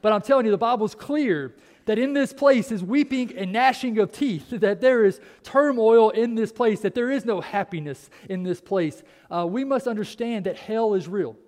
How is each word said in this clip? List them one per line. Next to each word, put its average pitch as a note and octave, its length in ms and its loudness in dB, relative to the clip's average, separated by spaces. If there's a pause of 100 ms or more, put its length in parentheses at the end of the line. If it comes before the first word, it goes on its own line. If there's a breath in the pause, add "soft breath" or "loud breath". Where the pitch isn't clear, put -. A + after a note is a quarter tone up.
But G#3+ 120 2
I'm G#3 100 0
telling C4+ 240 4
you, G#3+ 60 2
the F#3+ 60 0
Bible's A3 360 -2
clear G3+ 640 -2 (300 soft breath)
that G#3+ 120 0
in C4+ 140 0
this C#4 200 0
place C#4 380 2
is G3 140 -4
weeping B3+ 520 -2
and F#3+ 160 -6
gnashing B3 460 0
of G3+ 140 2
teeth, A3 380 -4
<laughs> - 0 -
that G3+ 300 0
there B3 240 4
is G3 160 2 (220 loud breath)
turmoil A#3 680 4
in A#3 260 -2
this A3 160 -2
place, A3+ 300 0
that F#3+ 120 -2
there B3 160 -2
is C4+ 140 -2
no A3+ 160 -2
happiness D#3 680 -8 (200 loud breath)
in F#3 160 -6
this F3 160 -4
place. F3 420 -4 (260 soft breath)
Uh, F3 220 -4
we B3 140 -4
must C4+ 240 -2
understand A3 580 -6
that F#3 100 -4
hell A3 380 -2
is E3+ 140 -2
real. F3 280 -4 (120)